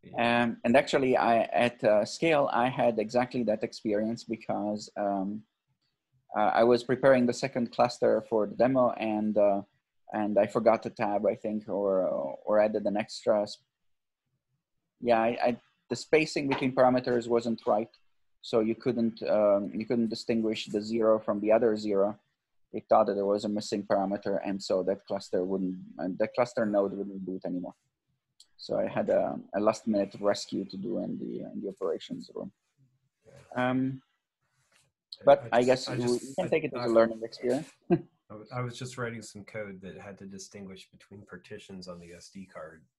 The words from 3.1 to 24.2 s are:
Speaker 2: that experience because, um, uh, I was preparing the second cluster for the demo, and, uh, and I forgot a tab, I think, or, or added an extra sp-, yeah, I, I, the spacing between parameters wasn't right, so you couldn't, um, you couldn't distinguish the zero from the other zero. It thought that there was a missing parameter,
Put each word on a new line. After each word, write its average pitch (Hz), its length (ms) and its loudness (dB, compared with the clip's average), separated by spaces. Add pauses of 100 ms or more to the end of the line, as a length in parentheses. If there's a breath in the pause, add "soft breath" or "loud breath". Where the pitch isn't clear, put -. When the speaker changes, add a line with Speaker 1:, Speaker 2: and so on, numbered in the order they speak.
Speaker 2:
that 107 200 0
experience 110 600 -2
because, 107 760 -6
um, 101 460 -2 (920)
uh, 104 200 2
I 117 80 6
was 120 200 4
preparing 127 440 4
the 120 60 0
second 127 380 -4
cluster 117 560 2
for 104 200 0
the 101 80 -12
demo, 127 420 2
and, 107 400 -2
uh, 101 240 4 (500)
and 104 280 0
I 104 80 4
forgot 113 400 2
a - 20 -4
tab, 104 380 -2
I 107 80 0
think, 107 340 -6
or, 95 320 0 (440)
or 107 140 4
added 107 280 2
an 101 100 -2
extra 107 480 0
sp-, - 160 -16 (1400)
yeah, 117 200 4
I, 120 160 0 (100)
I, 120 100 0 (340)
the 120 40 -2
spacing 156 520 0
between 135 260 -2
parameters 127 540 4
wasn't 117 400 0
right, 110 260 0 (480)
so 117 200 0
you 113 120 0
couldn't, 113 560 -2
um, 104 420 4
you 110 140 -6
couldn't 120 240 0
distinguish 110 560 -2
the 104 160 -2
zero 110 380 2
from 104 220 -4
the 107 100 2
other 113 260 4
zero. 104 400 0 (560)
It 107 160 -10
thought 110 160 6
that 101 80 0
there 98 140 0
was 104 180 0
a 104 40 -2
missing 104 340 -4
parameter, 98 600 -2